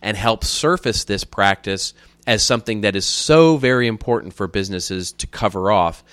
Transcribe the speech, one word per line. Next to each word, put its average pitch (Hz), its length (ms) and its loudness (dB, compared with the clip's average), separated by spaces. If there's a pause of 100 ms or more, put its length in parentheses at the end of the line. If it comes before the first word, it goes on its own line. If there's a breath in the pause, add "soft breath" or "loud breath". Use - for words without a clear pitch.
and 107 140 -4
help 110 280 0
surface - 580 0
this 101 220 -4
practice 98 680 0 (340 soft breath)
as 113 160 2
something 113 380 -2
that 101 120 2
is 98 100 -2
so 160 520 4
very 127 320 2
important 110 440 -4
for 98 140 -6
businesses 92 640 -4
to - 160 -12
cover 98 460 -2
off, 87 400 0